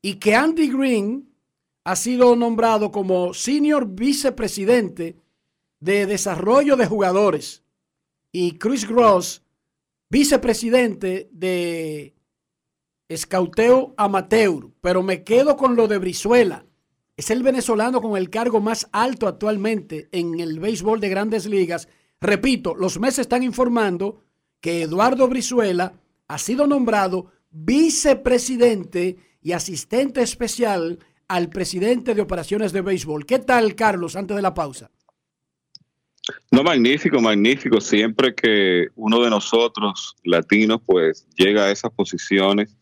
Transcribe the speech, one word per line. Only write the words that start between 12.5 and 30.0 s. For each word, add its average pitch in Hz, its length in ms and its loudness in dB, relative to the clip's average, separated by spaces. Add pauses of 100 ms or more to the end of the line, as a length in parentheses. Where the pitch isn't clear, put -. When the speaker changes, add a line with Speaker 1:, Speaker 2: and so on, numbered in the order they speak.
Speaker 1:
escauteo 190 920 0
amateur, 196 720 0 (120)
pero 185 200 0
me 185 220 -4
quedo 277 340 4
con 254 180 2
lo 226 120 4
de 208 100 0
Brizuela. 190 680 0 (540)
Es - 140 -6
el 247 100 0
venezolano 247 640 0
con 214 120 -4
el 185 140 -4
cargo 226 320 0
más 220 300 -4
alto 226 360 -2
actualmente 202 840 -4
en 170 280 -4
el 160 200 -6
béisbol 214 400 -2
de 208 100 -4
Grandes 202 380 -4
Ligas. 175 400 -2 (340)
Repito, 185 540 0
los 185 240 -4
meses 254 200 0
están 247 220 0
informando 226 800 -2 (400)
que 170 220 -4
Eduardo 233 440 2
Brizuela 214 680 -2 (340)
ha 151 100 -10
sido 262 300 0
nombrado 214 640 0 (180)
vicepresidente 240 1700 2 (240)
y 170 120 -4
asistente 233 680 -4